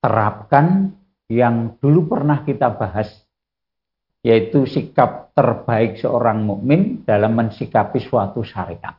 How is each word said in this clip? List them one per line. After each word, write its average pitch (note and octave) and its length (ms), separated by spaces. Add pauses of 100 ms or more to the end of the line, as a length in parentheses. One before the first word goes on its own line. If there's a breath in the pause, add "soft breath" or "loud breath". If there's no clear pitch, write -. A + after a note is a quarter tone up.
terapkan D3+ 960 (320)
yang A#2 480
dulu D3+ 320
pernah C#3+ 320
kita B2+ 320
bahas, G#2+ 400 (1120)
yaitu A2+ 400
sikap - 720
terbaik A#2 640
seorang A#2 400
mukmin A#2+ 640
dalam A2 320
mensikapi A#2 640
suatu G#2+ 400
syariat. F2 580